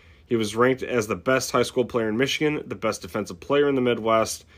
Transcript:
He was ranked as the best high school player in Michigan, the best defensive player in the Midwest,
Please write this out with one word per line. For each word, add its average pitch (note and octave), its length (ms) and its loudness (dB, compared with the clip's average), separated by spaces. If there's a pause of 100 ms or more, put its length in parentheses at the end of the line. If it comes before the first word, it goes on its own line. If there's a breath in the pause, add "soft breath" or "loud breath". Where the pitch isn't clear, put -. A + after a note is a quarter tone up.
(280 soft breath)
He A#2+ 100 0
was G#2+ 180 -2
ranked B2+ 260 4
as A2+ 260 -2
the G#2 100 -2
best B2+ 340 0
high B2 120 4
school B2 200 0
player A2+ 240 -2
in G#2+ 80 -2
Michigan, D3 500 0
the - 100 -10
best G#2 260 -4
defensive G2 400 -8
player C#3+ 260 2
in C#3 80 2
the C3 60 2
Midwest, A2 640 0 (120 soft breath)